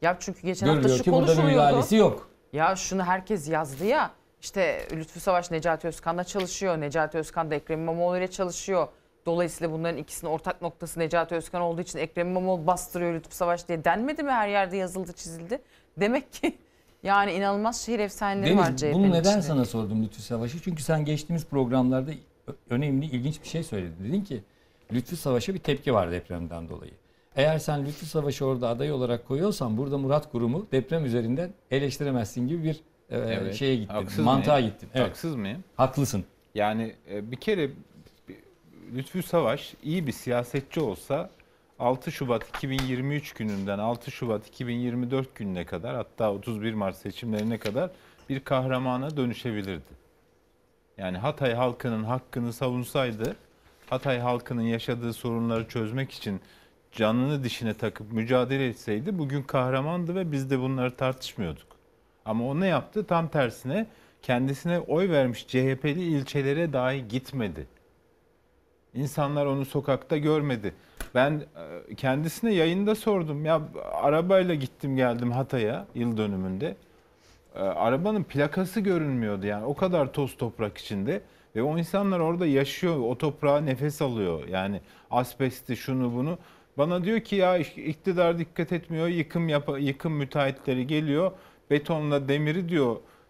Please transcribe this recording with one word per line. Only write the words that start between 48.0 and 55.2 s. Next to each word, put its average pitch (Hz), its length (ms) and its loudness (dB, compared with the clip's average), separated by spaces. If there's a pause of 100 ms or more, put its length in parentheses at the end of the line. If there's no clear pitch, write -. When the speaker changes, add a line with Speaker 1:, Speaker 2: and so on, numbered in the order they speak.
Speaker 3:
bir 135 120 -4
kahramana 131 760 -2
dönüşebilirdi. 107 880 -4 (960)
Yani 92 200 -4
Hatay 131 360 0
halkının 117 500 0
hakkını 120 480 -4
savunsaydı, 123 840 -2 (540)
Hatay 131 280 0
halkının 120 440 -2
yaşadığı 117 500 -2
sorunları 117 560 -2